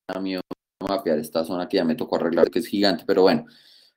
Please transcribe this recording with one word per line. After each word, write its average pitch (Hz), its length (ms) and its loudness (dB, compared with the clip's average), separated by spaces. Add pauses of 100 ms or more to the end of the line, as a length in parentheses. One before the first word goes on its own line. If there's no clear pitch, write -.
da 95 140 -6
miedo 92 200 -4 (380)
mapear 92 400 0
esta - 240 -4
zona 90 240 -6
que - 100 -2
ya 87 60 2
me 80 120 0
tocó - 200 -4
arreglar, 82 340 2
que 92 100 -2
es 85 80 -6
gigante, 98 380 0
pero 92 180 4
bueno, 92 220 4 (520)